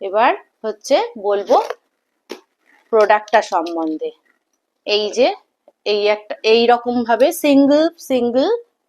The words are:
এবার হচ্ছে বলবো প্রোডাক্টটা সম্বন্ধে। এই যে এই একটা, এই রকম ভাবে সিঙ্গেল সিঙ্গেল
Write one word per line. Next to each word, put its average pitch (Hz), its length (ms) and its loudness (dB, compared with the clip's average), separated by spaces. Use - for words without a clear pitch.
এবার 220 240 0
হচ্ছে 220 320 -4
বলবো 202 300 0
প্রোডাক্টটা 214 500 2
সম্বন্ধে। 160 580 -6
এই 208 100 -2
যে 254 100 4
এই 208 80 -2
একটা, - 180 -16
এই 233 80 4
রকম 240 240 0
ভাবে 233 200 2
সিঙ্গেল 285 400 4
সিঙ্গেল 254 400 0